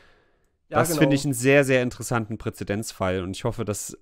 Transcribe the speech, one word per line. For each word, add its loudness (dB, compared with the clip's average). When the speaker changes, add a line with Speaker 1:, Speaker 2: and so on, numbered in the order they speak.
Speaker 1:
Ja, -4
Speaker 2:
Das 2
Speaker 1:
genau. 0
Speaker 2:
finde 6
ich -2
einen 0
sehr, 6
sehr 2
interessanten -4
Präzedenzfall -4
und -6
ich -6
hoffe, -4
dass -8